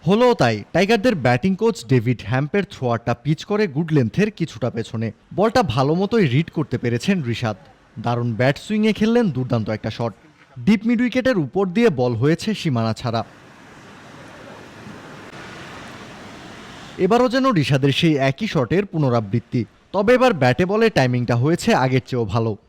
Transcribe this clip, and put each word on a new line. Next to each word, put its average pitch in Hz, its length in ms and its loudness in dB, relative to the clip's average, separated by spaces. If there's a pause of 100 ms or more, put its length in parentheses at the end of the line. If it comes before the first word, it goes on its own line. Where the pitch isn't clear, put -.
হলো 220 300 4
তাই, 120 220 2 (160)
টাইগারদের 208 420 2 (100)
ব্যাটিং - 320 2
কোচ 226 200 0 (160)
ডেভিড 120 280 2 (100)
হ্যাম্পের 147 420 -2
থ্রোয়ারটা 120 400 -2 (120)
পিচ 151 200 -2
করে 208 220 0
গুড 156 260 -4
লেন্থের 151 380 2
কিছুটা - 400 -6
পেছনে। 113 380 -6 (260)
বলটা 214 260 2 (140)
ভালো 143 200 2
মতোই 202 320 2
রিড 135 300 0
করতে 139 220 -4
পেরেছেন 120 380 -2 (120)
রিশাদ। 110 280 -4 (400)
দারুণ 120 420 -2
ব্যাট 131 260 2
সুইংয়ে 214 340 0
খেললেন 233 280 2 (100)
দুর্দান্ত 120 400 -2
একটা 110 140 -6
শট। 117 220 -4 (440)
ডিপ 196 300 2
মিড 240 140 2
উইকেটের 247 380 0
উপর 165 260 0 (120)
দিয়ে 233 120 6 (120)
বল 123 120 2 (100)
হয়েছে 160 320 2
সীমানা 117 460 -2
ছাড়া। 113 220 -2 (3750)
এবারও 226 300 4
যেন 254 160 0 (140)
রিশাদের 139 420 2
সেই 160 140 4 (140)
একই 170 260 -4
শটের 160 380 0
পুনরাবৃত্তি, 120 680 0 (320)
তবে 202 240 2
এবার 254 140 4 (100)
ব্যাটে 127 300 4
বলে 220 140 2 (120)
টাইমিংটা 123 440 2
হয়েছে 165 280 2 (140)
আগের 131 240 2
চেয়েও 120 160 -2 (100)
ভালো। 113 160 0 (180)